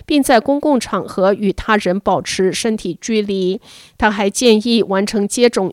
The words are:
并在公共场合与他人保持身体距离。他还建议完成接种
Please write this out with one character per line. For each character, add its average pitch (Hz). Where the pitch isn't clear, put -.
并 294
在 247
公 277
共 294
场 196
合 196
与 196
他 -
人 185
保 185
持 185
身 220
体 175
距 220
离。 196
他 226
还 202
建 214
议 233
完 196
成 202
接 240
种 190